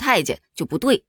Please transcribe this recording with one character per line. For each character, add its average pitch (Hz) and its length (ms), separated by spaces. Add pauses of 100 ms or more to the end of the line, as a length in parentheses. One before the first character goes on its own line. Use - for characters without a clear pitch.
太 254 220
监 - 180 (140)
就 - 100
不 139 140
对 240 300